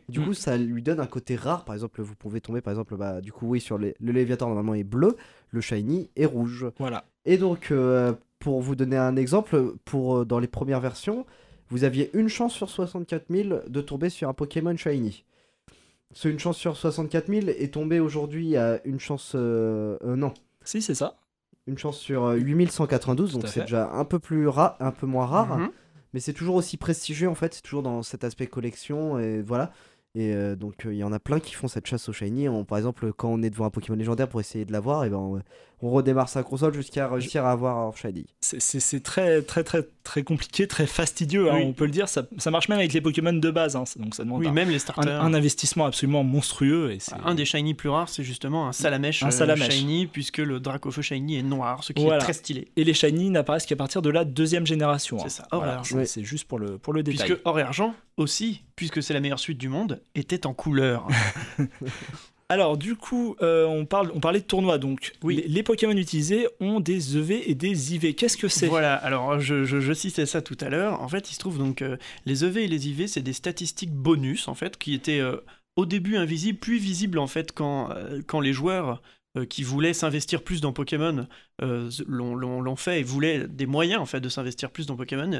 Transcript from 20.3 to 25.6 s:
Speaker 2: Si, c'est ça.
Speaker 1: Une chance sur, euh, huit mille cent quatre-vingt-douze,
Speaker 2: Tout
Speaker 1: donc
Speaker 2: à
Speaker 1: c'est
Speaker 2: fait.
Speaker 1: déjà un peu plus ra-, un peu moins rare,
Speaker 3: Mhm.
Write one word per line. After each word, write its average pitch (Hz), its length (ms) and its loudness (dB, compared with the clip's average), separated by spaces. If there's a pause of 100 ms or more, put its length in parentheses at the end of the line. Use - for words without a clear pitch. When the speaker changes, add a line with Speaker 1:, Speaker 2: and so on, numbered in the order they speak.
Speaker 2:
Si, 220 180 -4
c'est 156 120 -2
ça. - 240 -4 (500)
Speaker 1:
Une 135 100 -6
chance 147 180 -6
sur, 131 280 -2
euh, 120 100 2
huit 131 220 2
mille 175 160 6
cent 151 160 0
quatre-vingt-douze, 131 420 2
Speaker 2:
Tout 139 60 -4
Speaker 1:
donc 113 80 -2
Speaker 2:
à - 20 -6
Speaker 1:
c'est 107 140 -2
Speaker 2:
fait. 104 60 -4
Speaker 1:
déjà 113 260 2
un 131 120 -2
peu 170 140 0
plus 151 300 2
ra-, 147 320 4
un 131 100 0
peu - 160 -8
moins 127 200 0
rare, 165 320 2
Speaker 3:
Mhm. 190 120 -2 (420)